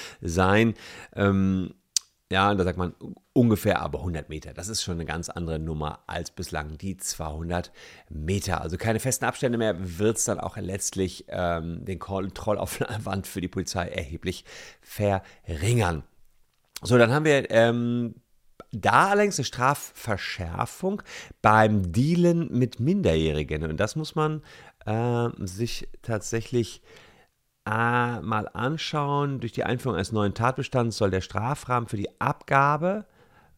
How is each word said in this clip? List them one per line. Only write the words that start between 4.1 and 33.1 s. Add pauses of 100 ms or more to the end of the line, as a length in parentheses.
Meter.
Das
ist
schon
eine
ganz
andere
Nummer
als
bislang
die
zweihundert (360)
Meter.
Also
keine
festen
Abstände
mehr,
wird's
dann
auch
letztlich,
ähm,
den
Kontrollaufwand
für
die
Polizei
erheblich (340)
verringern. (800)
So,
dann
haben
wir,
ähm, (560)
da
allerdings
eine
Strafverschärfung (400)
beim
Dealen
mit
Minderjährigen.
Und
das
muss
man, (440)
äh, (120)
sich (120)
tatsächlich, (800)
äh,
mal
anschauen.
Durch
die
Einführung
eines
neuen
Tatbestands
soll
der
Strafrahmen
für
die
Abgabe, (520)